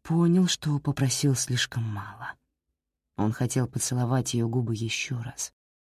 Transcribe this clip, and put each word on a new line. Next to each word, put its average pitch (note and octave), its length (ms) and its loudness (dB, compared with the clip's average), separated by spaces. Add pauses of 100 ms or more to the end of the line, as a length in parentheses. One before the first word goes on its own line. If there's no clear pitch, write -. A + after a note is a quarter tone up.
понял, E3+ 460 4
что D3 300 0
попросил C#3 560 2
слишком A#2+ 500 -2
мало. G#2 500 -8 (800)
Он G#2+ 160 0
хотел B2 360 0
поцеловать B2 680 -2
ее A#2 140 0
губы A#2 260 0
еще A#2 480 -4
раз, - 300 -10 (380)